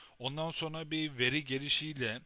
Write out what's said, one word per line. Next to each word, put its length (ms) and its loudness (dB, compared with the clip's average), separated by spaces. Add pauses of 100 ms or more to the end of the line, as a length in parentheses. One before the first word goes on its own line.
(200)
Ondan 320 -2
sonra 400 -6
bir 260 -2
veri 280 4
gelişiyle 800 0